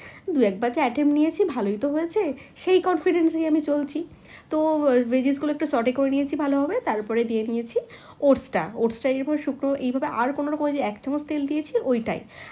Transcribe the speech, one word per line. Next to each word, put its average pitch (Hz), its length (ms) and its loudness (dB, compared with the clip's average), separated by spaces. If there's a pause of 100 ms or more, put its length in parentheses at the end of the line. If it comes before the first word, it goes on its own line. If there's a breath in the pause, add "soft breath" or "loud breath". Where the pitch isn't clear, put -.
(300 loud breath)
দু 302 120 2
একবার 214 300 2
যে 285 80 -2
অ্যাটেম্প্ট 294 340 2
নিয়েছি, 320 320 2
ভালোই 220 320 -2
তো 285 120 -2
হয়েছে, 330 440 -2 (220 loud breath)
সেই 359 260 2
কনফিডেন্সেই 320 680 2
আমি 311 140 4
চলছি। 294 420 -2 (460 loud breath)
তো 311 380 2 (220)
ভেজিসগুলো 269 420 0
একটু 294 140 -2
সটে 254 260 0
করে 269 180 0
নিয়েছি 277 260 0
ভালোভাবে, 285 460 0
তারপরে 226 420 0
দিয়ে 226 240 -2
নিয়েছি 233 320 -2 (420 loud breath)
ওটসটা। 254 540 2
ওটসটা 226 340 0
এরপর 269 280 0
শুকনো 277 380 -2
এইভাবে 262 300 -2
আর 247 280 0
কোনো 294 180 -2
রকম 294 140 -2
ওই 294 80 0
যে 285 60 -2
এক 214 240 -2
চামচ 294 200 -4
তেল 294 240 -4
দিয়েছি 302 260 -4 (100)
ওইটাই, 226 360 0 (320 loud breath)